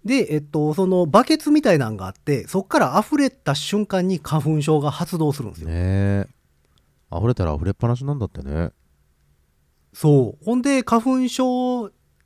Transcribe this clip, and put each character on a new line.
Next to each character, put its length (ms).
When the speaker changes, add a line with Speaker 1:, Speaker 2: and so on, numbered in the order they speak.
Speaker 1:
で、 300
え 20
っ 60
と、 320
そ 120
の 200
バ 180
ケ 140
ツ 120
み 120
た 100
い 60
な 100
ん 80
が 100
あ 40
っ 20
て、 340
そ 140
っ 80
か 100
ら 240
溢 140
れ 140
た 240
瞬 320
間 200
に 140
花 360
粉 40
症 200
が 100
発 280
動 140
す 100
る 60
ん 40
で 60
す 40
よ。 60
Speaker 2:
ね 60
え。 520
溢 160
れ 80
た 100
ら 100
溢 100
れ 80
っ 20
ぱ 140
な 80
し 80
な 100
ん 60
だ 60
っ 40
て 120
ね。 280
Speaker 1:
そ 480
う。 40
ほ 120
ん 60
で、 220
花 180
粉 260
症 600